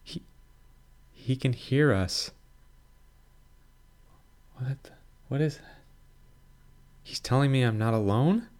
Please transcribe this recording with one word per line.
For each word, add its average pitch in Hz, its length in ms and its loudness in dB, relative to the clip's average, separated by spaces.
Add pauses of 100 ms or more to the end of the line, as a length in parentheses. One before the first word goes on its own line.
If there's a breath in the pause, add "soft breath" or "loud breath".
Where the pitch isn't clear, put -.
He, - 200 -14 (880)
he 127 240 -4
can 131 160 -2
hear 135 400 2
us." - 380 -2 (2250)
What 131 260 -8
the, - 80 -20 (380)
what 135 100 -4
is 151 180 -2
that? - 220 -20 (1200)
He's - 180 -12
telling 135 300 2
me 135 100 2
I'm 117 160 0
not 113 160 0
alone? 120 540 2 (120)